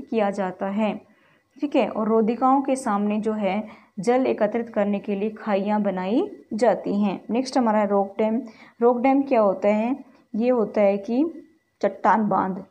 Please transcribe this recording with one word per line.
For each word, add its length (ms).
किया 200
जाता 360
है, 340
ठीक 160
है। 120
और 200
रोधिकाओं 540
के 140
सामने 440
जो 120
है 680
जल 280
एकत्रित 420
करने 300
के 160
लिए 160
खाइयाँ 520
बनाई 480
जाती 480
हैं। 280
नेक्स्ट 280
हमारा 260
रॉक 340
डैम। 240
रॉक 180
डैम 220
क्या 180
होता 280
है? 360
ये 160
होता 300
है 180
कि 460
चट्टान 460
बांध। 420